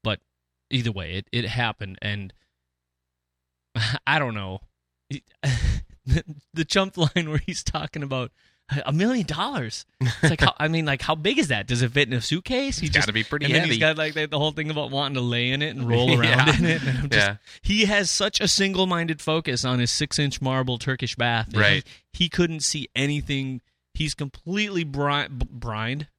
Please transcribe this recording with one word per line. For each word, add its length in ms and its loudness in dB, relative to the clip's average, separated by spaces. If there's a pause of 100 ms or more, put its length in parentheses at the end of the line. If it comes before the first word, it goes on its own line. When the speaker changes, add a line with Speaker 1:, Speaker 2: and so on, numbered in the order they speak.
Speaker 1:
but 160 -2 (500)
either 220 0
way, 240 -8
it, 160 -8
it 140 -2
happened, 540 -6
and 320 -6 (1400)
<laughs> 320 -2
I 120 2
don't 160 -2
know. 260 -8 (500)
It, 120 -10 (100)
<laughs> 100 -14 (640)
the, 180 2 (300)
the 100 0
Chump 320 0
line 340 2
where 160 0
he's 160 -6
talking 400 -6
about 300 -6 (520)
a 80 -2
million 340 2
dollars. 600 -6 (140)
It's 240 0
like, 180 2
how, 160 6
I 100 2
mean, 160 0
like, 160 -2
how 140 0
big 240 0
is 100 2
that? 180 0
Does 140 0
it 120 2
fit 160 4
in 60 -4
a 60 0
suitcase? 580 -2
He 80 -4
Speaker 2:
It's 80 -2
Speaker 1:
just, 120 4
Speaker 2:
gotta 80 -2
be 100 2
pretty 220 -4
Speaker 1:
and 80 2
then 80 6
Speaker 2:
heavy. 120 0
Speaker 1:
he's 60 0
got, 160 4
like, 160 -2
the, 140 -2
the 120 -4
whole 140 2
thing 180 -4
about 200 -4
wanting 240 -2
to 80 0
lay 300 0
in 100 0
it 120 -2
and 140 -2
Speaker 2:
<laughs> 0 -
Speaker 1:
roll 220 4
around 120 6 (260)
Speaker 2:
Yeah. 100 4
Speaker 1:
in 80 4
it. 160 2
And 160 0
I'm 100 -2
just, 200 4
Speaker 2:
Yeah. 80 -4 (260)
Speaker 1:
he 240 4
has 240 2
such 320 0
a 60 2
single-minded 760 0
focus 420 -2
on 140 0
his 120 2
six-inch 520 -2
marble 340 0
Turkish 400 -4
bath 360 0
that 60 0
Speaker 2:
Right. 260 4 (280)
Speaker 1:
he, 120 -2
he 40 -2
couldn't 320 0
see 340 -4
anything. 680 -2 (320)
He's 200 -2
completely 680 -4
bri-, 440 -2
b-, 220 -4
brined. 580 -6 (100)